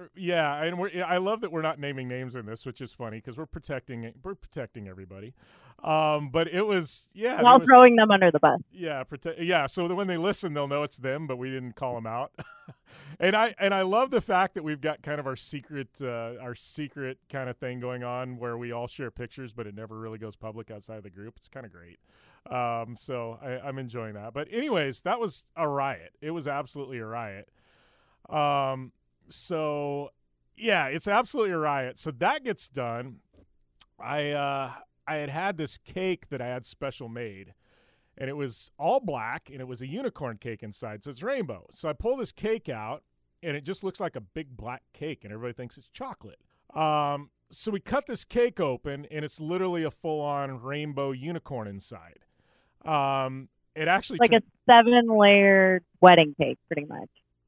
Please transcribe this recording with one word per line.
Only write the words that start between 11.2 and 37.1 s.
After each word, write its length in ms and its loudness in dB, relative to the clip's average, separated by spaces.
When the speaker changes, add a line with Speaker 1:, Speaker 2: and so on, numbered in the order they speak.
Speaker 1:
but 100 -6
we 140 -8
didn't 220 -10
call 240 -6
'em 100 -10
out. 320 -8
<laughs> 60 -12
And 180 2
I, 220 2
and 160 2
I 80 2
love 300 2
the 80 2
fact 340 0
that 80 -6
we've 180 -6
got 220 -4
kind 180 -6
of 60 -8
our 100 -6
secret, 520 -12
uh, 400 -8
our 140 -12
secret 640 -10
kind 220 -8
of 60 -10
thing 240 -8
going 240 -8
on 340 -8
where 180 -6
we 160 -8
all 140 -8
share 240 -10
pictures, 420 -14
but 140 -10
it 80 -14
never 240 -14
really 200 -12
goes 180 -12
public 340 -14
outside 280 -16
of 40 -18
the 80 -18
group. 260 -18
It's 120 -20
kinda 200 -18
great. 300 -20
Um, 440 -4
so 460 -10
I, 240 -8
I'm 120 -10
enjoying 360 -10
that. 180 -14
But 200 -6
anyways, 500 -2
that 160 0
was 260 -6
a 120 -2
riot. 520 -4
It 120 -8
was 160 -6
absolutely 500 -8
a 80 -10
riot. 420 -10
Um, 640 0
so, 840 -6
yeah, 300 0
it's 200 -6
absolutely 460 2
a 60 -2
riot. 400 -2
So 140 -8
that 300 0
gets 260 -6
done. 500 -8
I, 300 -4
uh, 420 -2
I 100 -4
had 120 -6
had 300 -4
this 200 -8
cake 520 -6
that 100 -8
I 60 -8
had 180 -8
special 460 -10